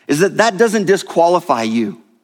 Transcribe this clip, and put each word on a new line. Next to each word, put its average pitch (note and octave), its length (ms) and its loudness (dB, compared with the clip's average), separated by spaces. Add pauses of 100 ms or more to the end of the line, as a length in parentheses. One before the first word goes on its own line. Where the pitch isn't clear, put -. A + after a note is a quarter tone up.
is C#3+ 120 0
that F3+ 180 0
that G#3 180 0
doesn't G#3+ 300 0
disqualify E3+ 760 0
you A2+ 400 -4 (220)